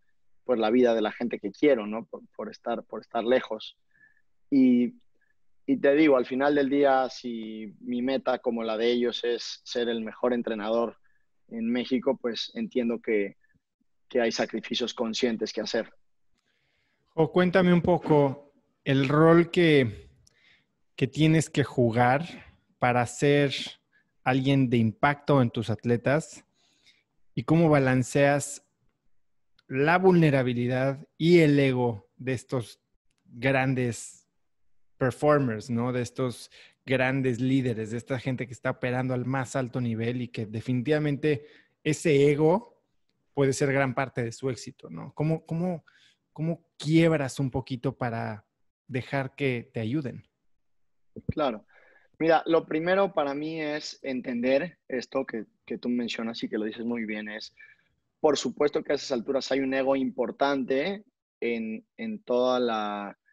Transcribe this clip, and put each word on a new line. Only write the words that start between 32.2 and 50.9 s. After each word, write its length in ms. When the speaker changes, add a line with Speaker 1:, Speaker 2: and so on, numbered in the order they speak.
Speaker 2:
estos 460
grandes 1040
performers, 720
¿no? 220
De 100
estos 480
grandes 540
líderes, 520
de 60
esta 220
gente 280
que 60
está 180
operando 420
al 120
más 300
alto 260
nivel 400
y 80
que 160
definitivamente 1000
ese 480
ego 520
puede 200
ser 200
gran 200
parte 300
de 80
su 180
éxito, 400
¿no? 240
¿Cómo, 320
cómo, 380
cómo 340
quiebras 640
un 120
poquito 440
para 500
dejar 480
que 380
te 60
ayuden? 480